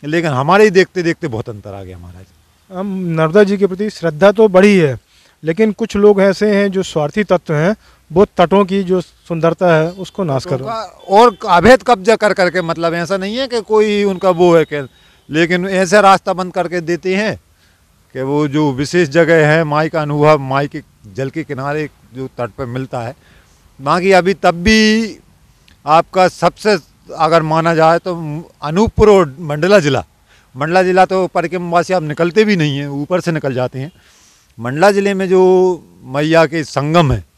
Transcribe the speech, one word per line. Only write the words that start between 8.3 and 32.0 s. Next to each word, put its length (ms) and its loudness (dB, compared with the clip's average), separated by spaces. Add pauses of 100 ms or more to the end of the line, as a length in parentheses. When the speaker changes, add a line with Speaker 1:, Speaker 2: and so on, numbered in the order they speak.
Speaker 2:
तटों 280 2
की 200 -4
जो 160 -2
सुंदरता 760 -2
है 180 0
उसको 320 -10
नाश 200 -4
कर 160 -6
Speaker 1:
उनका 220 -8 (280)
और 260 4 (140)
अवैध 320 4
कब्जा 340 2
कर 180 0
करके, 280 -2
मतलब 340 -4
ऐसा 200 -4
नहीं 200 -6
है 120 -6
कि 140 -4
कोई 440 0
उनका 260 0
वो 240 4
है 80 4
कि, 220 -8 (420)
लेकिन 400 -2
ऐसा 340 2
रास्ता 320 4
बंद 200 -8
करके 280 -4
देते 340 -4
हैं 200 -4 (760)
कि 80 -8
वो 260 -2
जो 260 0
विशेष 360 -2
जगह 380 4
है, 180 2
माई 220 -2
का 140 -4
अनुभव, 380 2
माई 280 -4
के 140 -14 (320)
जल 160 -6
के 140 -10
किनारे 440 -8 (260)
जो 140 -10
तट 220 -8
पे 160 -10
मिलता 340 -8
है, 140 -10 (680)
बाकी 320 0
अभी 220 2
तब 200 0
भी 640 0 (680)
आपका 420 2
सबसे 480 -2 (400)
अगर 260 2
माना 320 0
जाए 240 4
तो 160 -6 (480)
अनूपपुर 480 2
और 300 4
मंडला 380 0
जिला, 260 0 (500)
मंडला 280 0
जिला 220 4
तो 220 -2
परिक्रमवासी 680 -4
आप 100 0